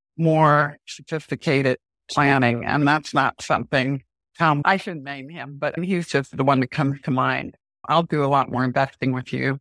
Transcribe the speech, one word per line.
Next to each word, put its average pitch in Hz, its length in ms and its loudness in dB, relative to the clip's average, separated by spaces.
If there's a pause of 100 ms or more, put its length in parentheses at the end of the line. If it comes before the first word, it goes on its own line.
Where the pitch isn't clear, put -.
(200)
more 151 680 4
sophisticated 139 920 -2 (320)
planning, 131 540 2
and 147 220 0
that's 147 280 0
not 135 260 0
something, 131 640 -2 (380)
um, 147 240 2
I 196 140 2
shouldn't 165 260 -10
name 139 240 -14
him, 143 300 -14
but 143 200 -4
he's 175 300 -2
just - 280 -2
the 135 80 0
one 135 160 4
that 123 100 -2
comes 139 320 -2
to - 80 -6
mind. 131 460 -2 (320)
I'll 165 140 4
do 151 220 0
a - 20 0
lot 139 240 2
more 123 140 0
investing 131 480 0
with 127 200 -6
you 131 280 -2